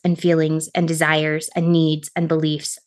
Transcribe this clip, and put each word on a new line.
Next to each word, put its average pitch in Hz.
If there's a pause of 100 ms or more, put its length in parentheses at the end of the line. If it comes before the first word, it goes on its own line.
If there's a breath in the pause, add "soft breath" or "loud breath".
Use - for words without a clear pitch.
and 175
feelings 160
and 175
desires 156
and 170
needs 156
and 170
beliefs 156